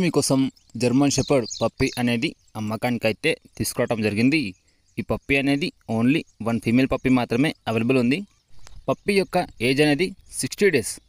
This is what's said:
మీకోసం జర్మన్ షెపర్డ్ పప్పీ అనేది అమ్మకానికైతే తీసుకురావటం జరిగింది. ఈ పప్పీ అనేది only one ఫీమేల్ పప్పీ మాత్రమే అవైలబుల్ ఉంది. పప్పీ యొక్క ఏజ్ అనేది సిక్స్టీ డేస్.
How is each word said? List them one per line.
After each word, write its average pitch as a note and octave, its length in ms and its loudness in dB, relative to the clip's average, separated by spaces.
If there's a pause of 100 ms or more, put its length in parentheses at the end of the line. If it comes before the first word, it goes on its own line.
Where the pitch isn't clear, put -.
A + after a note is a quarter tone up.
మీకోసం C#3+ 340 2 (440)
జర్మన్ C3 340 4
షెపర్డ్ C3 300 2 (140)
పప్పీ C3+ 260 0 (140)
అనేది A#2+ 280 0 (300)
అమ్మకానికైతే A2 720 -2 (260)
తీసుకురావటం A#2+ 500 -2
జరిగింది. B2 340 2 (580)
ఈ A2+ 120 -6
పప్పీ B2+ 300 -2
అనేది C#3+ 260 0 (300)
only B2 240 2 (280)
one A#2 160 0
ఫీమేల్ B2+ 280 2
పప్పీ C3 260 0
మాత్రమే B2 320 0 (200)
అవైలబుల్ A#2+ 320 2
ఉంది. C3 160 2 (680)
పప్పీ E3 300 -2
యొక్క - 180 -2 (300)
ఏజ్ C3+ 180 2
అనేది D3 220 2 (320)
సిక్స్టీ G3 360 0
డేస్. A2 160 -2 (180)